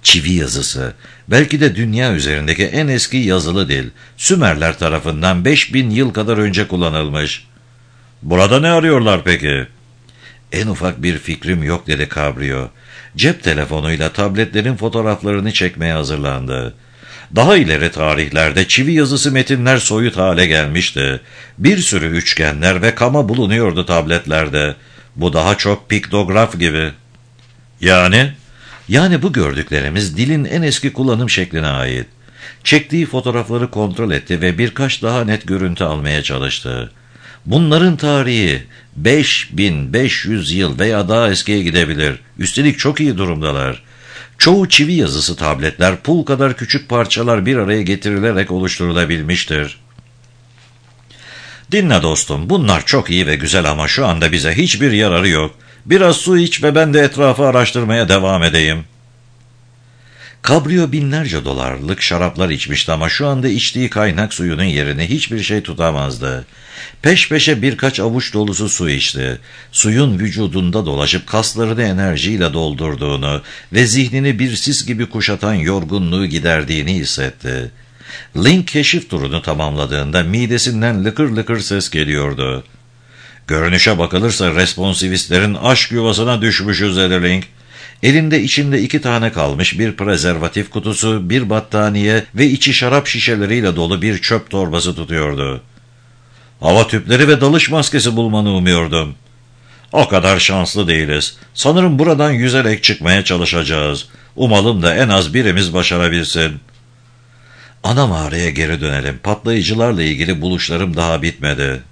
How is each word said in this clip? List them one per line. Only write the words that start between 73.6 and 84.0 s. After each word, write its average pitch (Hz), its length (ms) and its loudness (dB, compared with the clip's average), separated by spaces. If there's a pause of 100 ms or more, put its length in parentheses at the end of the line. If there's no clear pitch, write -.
ve 120 120 4
zihnini 127 540 0
bir 123 160 -2
sis - 300 -2
gibi 117 240 -4
kuşatan 101 440 -2
yorgunluğu 92 720 0
giderdiğini 78 680 -2
hissetti. 65 800 -6 (640)
Link 175 300 4
keşif 156 420 -2
turunu 76 320 -4
tamamladığında 73 800 -2
midesinden 113 840 0
lıkır 131 240 0
lıkır 113 300 -2
ses 98 300 -4
geliyordu. 71 760 -4 (840)
"Görünüşe 87 500 2
bakılırsa 90 580 0